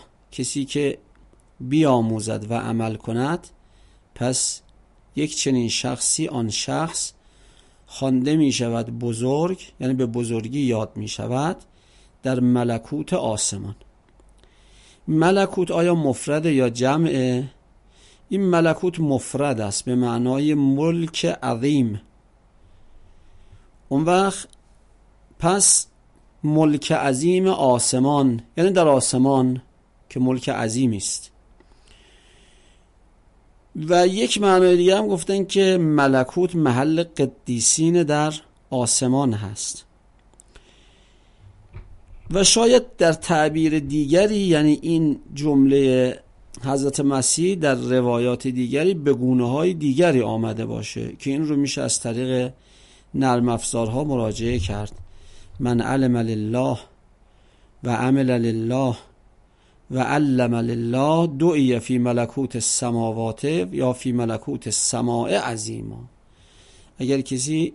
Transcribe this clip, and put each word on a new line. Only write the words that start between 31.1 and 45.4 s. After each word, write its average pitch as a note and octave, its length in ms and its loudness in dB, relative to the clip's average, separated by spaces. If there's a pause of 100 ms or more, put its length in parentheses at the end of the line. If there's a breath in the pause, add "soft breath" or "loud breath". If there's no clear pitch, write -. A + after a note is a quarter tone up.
و F3 320 4
یک G#3+ 340 0
معنای F#3 360 6
دیگه F3+ 200 4
هم G#3+ 100 -2
گفتن G3 380 -2
که F#3+ 360 2
ملکوت D3+ 760 2
محل D3+ 480 2
قدیسین D#3+ 1000 0
در D3+ 300 0 (360)
آسمان B2+ 640 0
هست. G2+ 520 -10 (2500 soft breath)
و F#3 120 2
شاید A#3 540 4
در E3 160 4
تعبیر D#3 640 0
دیگری، D3+ 580 2
یعنی D3+ 440 4
این E3 380 0 (140)
جمله C3+ 840 4 (440)